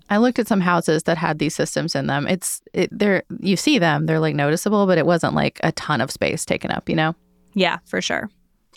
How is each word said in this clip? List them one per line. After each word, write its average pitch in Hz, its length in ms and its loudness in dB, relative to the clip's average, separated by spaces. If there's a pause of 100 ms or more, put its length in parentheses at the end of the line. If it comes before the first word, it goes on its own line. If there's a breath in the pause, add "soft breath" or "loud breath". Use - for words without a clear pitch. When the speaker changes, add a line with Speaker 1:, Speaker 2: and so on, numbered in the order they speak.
Speaker 1:
I 208 80 2
looked 240 220 2
at 214 80 0
some 196 140 2
houses 170 420 2
that 165 140 0
had 160 220 -2
these 147 140 -2
systems 147 420 -4
in 139 120 -2
them. 143 200 -2
It's, - 340 -4 (120)
it, - 240 -2
they're, 202 260 2 (180)
you 185 160 2
see 302 200 2
them, 160 280 2
they're, 160 160 2
like, 156 140 0
noticeable, 170 520 2
but 185 100 4
it 147 80 2
wasn't, 165 280 2
like, - 300 0
a 160 100 2
ton - 260 -2
of 123 120 -2
space - 340 -2
taken - 260 -4
up, - 160 -4
you 165 80 -2
know? 160 180 0 (420)
Speaker 2:
Yeah, 175 300 0
for 185 160 -4
sure. - 280 -4 (460)